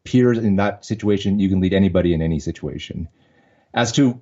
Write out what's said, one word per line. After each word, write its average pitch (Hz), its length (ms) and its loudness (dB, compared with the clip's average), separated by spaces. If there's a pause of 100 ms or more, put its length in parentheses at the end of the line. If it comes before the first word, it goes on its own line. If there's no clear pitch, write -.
peers 123 340 2
in 104 200 0
that 101 280 -2
situation, 104 540 -2
you 95 100 0
can 92 120 0
lead 92 120 0
anybody 90 400 2
in 80 80 -2
any 80 180 -2
situation. - 680 -10 (680)
As 120 200 -2
to 127 280 2